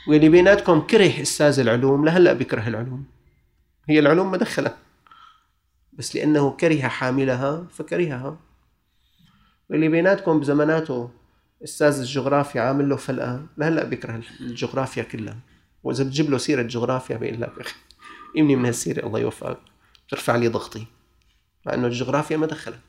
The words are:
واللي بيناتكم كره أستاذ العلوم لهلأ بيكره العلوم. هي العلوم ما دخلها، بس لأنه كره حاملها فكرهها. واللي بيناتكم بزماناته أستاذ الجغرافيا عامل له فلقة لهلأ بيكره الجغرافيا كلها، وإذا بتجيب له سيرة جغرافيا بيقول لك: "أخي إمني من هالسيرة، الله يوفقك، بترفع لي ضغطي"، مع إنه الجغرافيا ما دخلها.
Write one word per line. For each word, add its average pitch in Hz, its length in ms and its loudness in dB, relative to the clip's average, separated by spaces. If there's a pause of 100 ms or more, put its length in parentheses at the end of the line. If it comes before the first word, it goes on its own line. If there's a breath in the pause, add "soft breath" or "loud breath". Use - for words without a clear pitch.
واللي 151 220 6
بيناتكم 180 520 6
كره 170 400 4
أستاذ 139 380 2
العلوم 131 460 2
لهلأ 165 280 6
بيكره 120 340 -4
العلوم. 127 380 -8 (840)
هي 151 100 4
العلوم 165 320 4
ما 185 60 -2
دخلها، - 400 -4 (1160 loud breath)
بس - 220 -10
لأنه 147 360 2
كره 156 360 0
حاملها 135 840 -2
فكرهها. 156 640 -6 (1300 soft breath)
واللي 156 180 0
بيناتكم 165 520 2
بزماناته 143 720 -2 (520)
أستاذ 147 360 0
الجغرافيا 135 640 -2
عامل 139 280 0
له 139 60 0
فلقة 127 500 -6 (120)
لهلأ 151 260 0
بيكره 117 400 -8 (160)
الجغرافيا 127 640 -6
كلها، 110 340 -10 (460 soft breath)
وإذا 131 200 -2
بتجيب 143 260 -2
له 131 80 2
سيرة 135 240 0
جغرافيا 120 560 -4
بيقول 117 240 -8
لك: - 180 -10
"أخي - 160 -14 (600 loud breath)
إمني 147 180 4
من 123 100 2
هالسيرة، 123 400 -4
الله 107 140 -6
يوفقك، - 400 -6 (480 soft breath)
بترفع - 280 -2
لي 120 120 2
ضغطي"، 110 380 -6 (800)
مع - 80 -6
إنه 123 140 -2
الجغرافيا 131 500 -2
ما 156 80 -2
دخلها. 151 440 -10